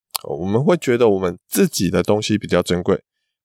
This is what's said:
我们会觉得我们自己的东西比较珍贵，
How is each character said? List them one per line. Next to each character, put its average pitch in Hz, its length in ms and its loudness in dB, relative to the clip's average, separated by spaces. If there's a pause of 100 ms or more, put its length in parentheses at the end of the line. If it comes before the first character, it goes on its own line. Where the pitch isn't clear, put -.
(240)
我 73 220 -8
们 107 180 0
会 170 140 2
觉 120 180 0
得 117 140 4
我 98 100 2
们 90 280 -4
自 196 200 0
己 95 220 -2
的 90 140 0
东 107 180 0
西 107 160 0
比 95 100 -8
较 87 140 2
珍 87 220 -2
贵， - 200 0 (420)